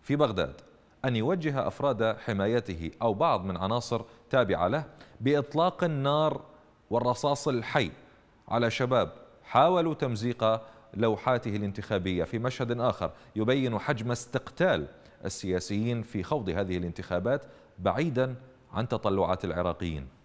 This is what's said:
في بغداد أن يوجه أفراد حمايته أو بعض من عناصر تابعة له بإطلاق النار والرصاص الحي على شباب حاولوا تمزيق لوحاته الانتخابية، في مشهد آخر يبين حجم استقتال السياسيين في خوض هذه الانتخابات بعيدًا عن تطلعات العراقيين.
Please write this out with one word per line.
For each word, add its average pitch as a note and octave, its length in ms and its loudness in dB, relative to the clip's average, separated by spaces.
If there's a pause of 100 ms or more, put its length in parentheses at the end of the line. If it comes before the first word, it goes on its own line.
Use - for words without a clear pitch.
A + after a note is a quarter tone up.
في C#3+ 140 0
بغداد F#2+ 440 2 (440)
أن B2 120 0
يوجه D3 500 0
أفراد A2 520 0
حمايته G2 720 -2 (120)
أو A2+ 120 2
بعض A2+ 300 2
من F#2 120 -2
عناصر A2 460 -2 (280)
تابعة F#2+ 380 4
له C#3+ 160 0 (360)
بإطلاق D3 640 2
النار D3+ 560 0 (500)
والرصاص B2 580 0
الحي A#2+ 420 0 (580)
على A#2 220 2
شباب B2 420 2 (320)
حاولوا D#3+ 500 4
تمزيق A2+ 640 0 (340)
لوحاته A2+ 600 0
الانتخابية، F#2+ 680 -2
في A2+ 140 -6
مشهد A#2+ 420 -2
آخر G#2+ 300 0 (260)
يبين A#2+ 420 2
حجم A#2 320 -2
استقتال A#2+ 760 0 (380)
السياسيين G#2 800 -2
في G2+ 200 -6
خوض A#2 260 -2
هذه F#2 280 -2
الانتخابات F2+ 680 -2 (360)
بعيدًا B2+ 560 0 (380)
عن A#2 160 -2
تطلعات F#2+ 560 0
العراقيين. E2 640 -2 (180)